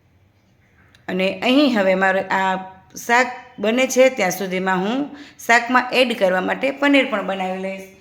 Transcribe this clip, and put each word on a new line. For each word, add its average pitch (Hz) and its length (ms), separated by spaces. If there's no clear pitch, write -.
અને 190 320
અહીં 254 380
હવે 190 160
મારે 190 260
આ 190 360
શાક 247 200
બને 233 280
છે 254 220
ત્યાં 196 220
સુધીમાં 185 500
હું 262 360
શાકમાં 240 460
એડ 240 260
કરવા 185 220
માટે 190 300
પનીર 277 360
પણ 196 200
બનાવી 185 360
લઈશ. 190 260